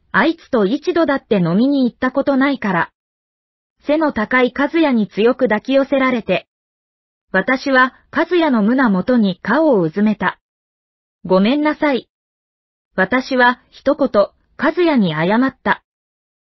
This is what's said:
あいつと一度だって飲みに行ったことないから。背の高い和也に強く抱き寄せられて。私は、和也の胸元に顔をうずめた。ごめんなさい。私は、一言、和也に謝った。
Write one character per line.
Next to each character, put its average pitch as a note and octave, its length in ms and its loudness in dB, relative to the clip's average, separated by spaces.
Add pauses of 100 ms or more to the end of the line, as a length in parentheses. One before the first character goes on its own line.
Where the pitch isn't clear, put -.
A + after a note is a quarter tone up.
(120)
あ G3 140 0
い E4 120 -2
つ - 120 -20
と G#3 160 0
一 D4 280 -4
度 E4 120 2
だ C#4 100 -2
っ - 120 -10
て G#3 100 0
飲 E3+ 180 0
み A#3 120 2
に C#4 160 0
行 A#3 100 -2
っ - 40 -20
た B3+ 140 -2
こ C#4 120 -2
と C#4 140 0
な C4+ 120 2
い C#4 100 -4
か G3+ 120 -4
ら。 E3+ 180 -2 (960)
背 D4 120 0
の D4+ 160 -2
高 A#3+ 280 0
い B3 160 2
和 C#4+ 120 0
也 D#4+ 220 0
に A3 160 0
強 A3+ 280 0
く B3+ 120 0
抱 G#3 140 0
き C4 120 -4
寄 C4+ 120 2
せ C#4 120 0
ら C4 120 0
れ B3 140 -4
て。 - 240 -4 (840)
私 B3+ 400 -2
は、 C4 220 2 (160)
和 D#4+ 160 -2
也 E4 240 0
の A3+ 140 0
胸 B3 260 2
元 G3 280 0
に G3 260 0
顔 D4+ 240 0
を A3+ 140 2
う D#3+ 100 -2
ず G3 100 -4
め G#3+ 140 0
た。 - 240 -6 (840)
ご F#3 160 2
め A3 160 2
ん D4 60 -2
な D4+ 140 0
さ D4 180 -2
い。 - 160 -6 (840)
私 B3+ 400 -2
は、 B3 340 2
一 - 260 -2
言、 C4+ 140 -2 (480)
和 D4+ 140 -2
也 E4 260 0
に F#3 160 0
謝 F3 240 0
っ C4 240 -2
た。 - 220 -2 (580)